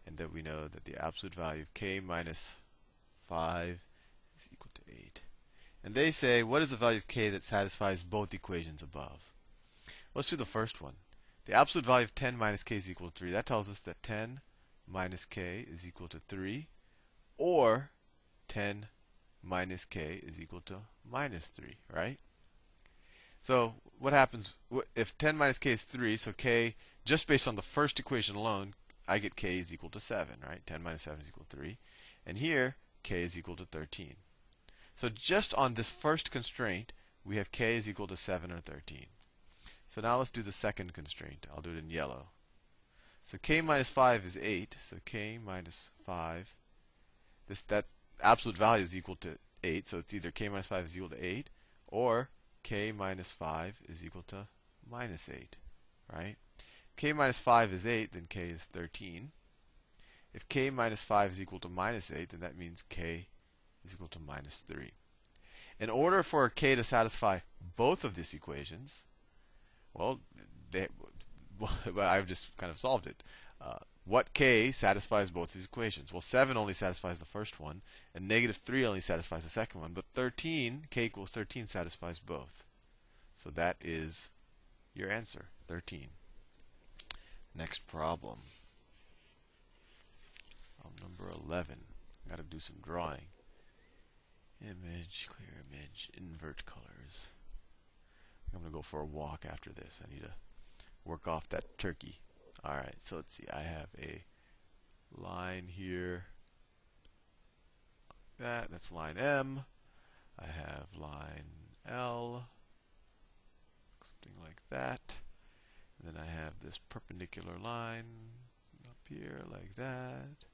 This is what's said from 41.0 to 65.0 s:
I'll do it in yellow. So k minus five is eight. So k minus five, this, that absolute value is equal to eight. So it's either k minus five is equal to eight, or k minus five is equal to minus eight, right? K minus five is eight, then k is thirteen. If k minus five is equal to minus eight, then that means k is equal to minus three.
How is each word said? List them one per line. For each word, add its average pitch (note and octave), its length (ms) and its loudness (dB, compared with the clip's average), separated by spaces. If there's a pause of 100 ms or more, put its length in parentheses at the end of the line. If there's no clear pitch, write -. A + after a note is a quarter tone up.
I'll D2+ 60 -8
do F2 80 -8
it E2 80 -6
in D#2+ 120 -10
yellow. C#2+ 400 -4 (960)
So - 180 -12
k D#3 200 6
minus D3 300 6
five B2 340 8
is F2+ 100 -4
eight. G2+ 420 0
So - 280 -8
k A2 360 -6
minus F#2 500 -6 (120)
five, E2+ 500 -4 (920)
this, - 140 -6
that G#2 240 2 (340)
absolute A2 380 8
value G#2+ 240 8
is F2+ 160 -2
equal F2+ 180 -6
to E2 220 -8 (260)
eight. F2+ 240 0
So F2 120 -4
it's - 120 -10
either F2 200 -4
k G#2 180 -4
minus G2 160 -4
five F#2 200 -2
is E2 120 -8
equal F#2 120 -6
to C#2 140 -8
eight, G2 280 -4 (340)
or A#2+ 460 2 (320)
k G#2+ 280 -2
minus F#2+ 400 -4
five E2 560 -4
is E2 160 -12
equal F2 200 -12
to G2 240 -10 (420)
minus A#2 400 -6
eight, C2 260 -12 (560)
right? A2+ 240 -6 (600)
K D3+ 180 2
minus C#3 240 6
five A#2 340 8
is F#2 140 -2
eight, A2+ 280 2
then F2 140 -8
k F2+ 180 -4
is E2 200 -6
thirteen. F2+ 680 -8 (1000)
If - 160 -12
k C3+ 220 4
minus A#2 320 2
five G2+ 260 6
is F#2 100 -4
equal F#2 200 -6
to F2+ 100 -8
minus F#2+ 420 0
eight, D#2 180 -4
then E2+ 100 -12
that E2+ 180 -6
means E2+ 320 -10
k E2+ 380 -4 (580)
is F2+ 80 -14
equal E2+ 140 -12
to E2 120 -12
minus C#2+ 420 -10
three. C#2+ 320 -12 (840)